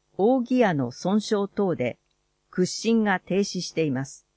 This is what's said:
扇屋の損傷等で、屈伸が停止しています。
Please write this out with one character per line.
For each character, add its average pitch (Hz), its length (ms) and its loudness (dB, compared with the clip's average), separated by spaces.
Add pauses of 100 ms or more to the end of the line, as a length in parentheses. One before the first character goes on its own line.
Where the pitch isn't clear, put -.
(180)
扇 247 420 2
屋 208 140 4
の 131 180 -2
損 196 280 0
傷 202 280 0
等 190 280 -2
で、 123 240 -4 (500)
屈 180 160 0
伸 220 380 0
が 196 160 0
停 190 220 -2
止 196 200 -4
し - 120 -10
て 160 100 -2
い 151 80 0
ま 131 140 -4
す。 - 200 -16 (120)